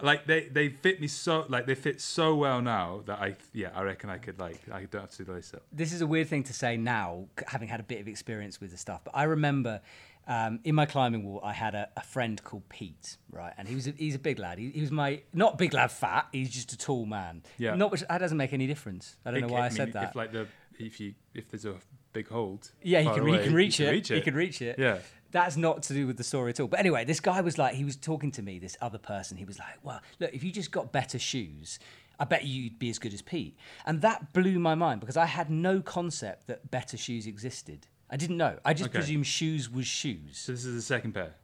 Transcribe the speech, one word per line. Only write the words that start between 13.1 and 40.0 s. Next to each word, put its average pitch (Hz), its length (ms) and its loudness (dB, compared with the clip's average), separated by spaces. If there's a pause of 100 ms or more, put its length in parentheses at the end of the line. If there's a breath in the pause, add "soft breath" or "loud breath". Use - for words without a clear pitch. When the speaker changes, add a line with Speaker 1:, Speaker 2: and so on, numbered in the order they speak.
Speaker 2:
right? 87 260 -10
And 98 120 -10
he 123 80 -6
was 127 100 -6
a, 143 60 -2
he's 151 240 -2
a 131 40 -8
big 139 200 0
lad. 87 180 -6
He, 120 120 -6
he 151 100 -6
was 147 100 0
my, 147 320 0 (100)
not 185 260 6
big 180 160 4
lad 127 180 6
fat, 107 400 0
he's 131 180 -2
just 120 220 -8
a 120 40 -10
tall 123 300 -2
man. 90 380 -6 (120)
Speaker 1:
Yeah. 113 200 0
Speaker 2:
Not 196 160 4
which, 175 160 -2
that 175 100 0
doesn't 170 200 0
make 135 140 0
any 131 140 0
difference. 113 580 -8
I 123 60 -4
don't 127 140 0
Speaker 1:
It - 20 -2
Speaker 2:
know 120 60 -2
why 123 140 2
I - 20 -2
Speaker 1:
ca-, 113 80 -2
Speaker 2:
said 135 120 0
Speaker 1:
mean, 113 60 -6
Speaker 2:
that. 98 160 -2
Speaker 1:
if, - 60 -12
like, 113 160 -4
the, 110 160 -4 (320 loud breath)
if 110 180 -10
you, 104 160 -8 (200)
if 113 160 -12
there's 107 160 -10
a 98 100 -6 (360)
big 110 160 -8
hold 107 420 -4 (120)
Speaker 2:
Yeah, 175 180 6
he 156 60 6
Speaker 1:
far 110 80 4
Speaker 2:
can 107 100 4
re-, 151 80 6
he 180 60 8
Speaker 1:
away, 104 80 2
Speaker 2:
can 156 80 6
reach 185 260 6
Speaker 1:
you 147 60 6
can - 20 6
Speaker 2:
it. 151 80 6
Speaker 1:
reach 202 120 -2
Speaker 2:
He 120 80 2
Speaker 1:
it. - 80 2
Speaker 2:
can 139 100 2
reach 165 280 0
it. 123 160 -2
Speaker 1:
Yeah. 120 200 4 (320 loud breath)
Speaker 2:
That's 175 260 4
not 160 280 4
to 139 100 -4
do 139 120 2
with 123 120 -2
the 120 60 -6
story 123 260 0
at 120 100 -2
all. 127 80 0
But 175 100 2
anyway, 160 280 4
this 156 140 2
guy 185 200 4
was 170 160 2
like, 131 180 4
he 135 100 -2
was 139 120 -4
talking 151 360 -2
to 117 100 -8
me, 98 160 -8
this 92 240 -10
other 110 160 -4
person. 98 400 -8
He 95 80 -10
was 98 120 -12
like, - 240 -14
"Well, 120 180 -10 (200 loud breath)
look, 170 140 -2
if 135 100 -6
you 180 80 -4
just 190 180 -6
got - 220 -2
better 131 260 0
shoes, 80 600 -6 (420 loud breath)
I 143 60 0
bet 143 180 2
you'd 131 340 -4
be 120 120 -2
as 110 80 -4
good 107 160 -6
as 101 80 -12
Pete." 135 340 -6 (300 loud breath)
And 156 160 0
that 214 320 2
blew 185 240 4
my 165 160 4
mind 156 260 2
because 113 160 -8
I 165 80 6
had 156 260 0
no 180 300 4
concept 160 680 -4
that 127 220 -10
better 120 280 -4
shoes 113 280 -6
existed. 107 600 -10 (240)
I 123 60 -4
didn't 170 200 0
know. 151 260 2
I 147 120 4
just 131 160 0
Speaker 1:
Okay. 120 80 0
Speaker 2:
presumed 143 280 2
shoes 156 440 0
was 123 160 -2
shoes. 78 500 -6